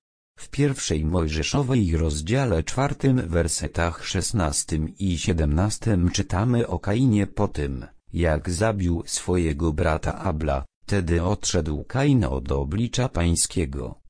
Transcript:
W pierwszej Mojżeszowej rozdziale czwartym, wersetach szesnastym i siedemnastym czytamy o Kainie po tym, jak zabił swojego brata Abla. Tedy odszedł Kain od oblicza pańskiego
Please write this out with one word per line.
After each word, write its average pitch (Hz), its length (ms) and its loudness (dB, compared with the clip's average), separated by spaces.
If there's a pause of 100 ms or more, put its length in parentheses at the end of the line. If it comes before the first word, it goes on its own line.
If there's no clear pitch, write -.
(400)
W - 100 -16
pierwszej 131 560 0
Mojżeszowej 82 920 2
rozdziale 80 680 0
czwartym, 127 640 0
wersetach 85 760 -2
szesnastym 78 920 -2
i 92 200 0
siedemnastym 87 920 2
czytamy 113 580 0
o 87 120 -4
Kainie 107 480 2
po 101 200 0
tym, 69 380 -6 (280)
jak 82 360 0
zabił 90 560 0
swojego 80 680 0
brata 78 460 0
Abla. 76 460 -2 (200)
Tedy 85 380 2
odszedł 80 600 0
Kain 135 420 2
od 65 260 -4
oblicza 101 580 0
pańskiego 82 880 0 (100)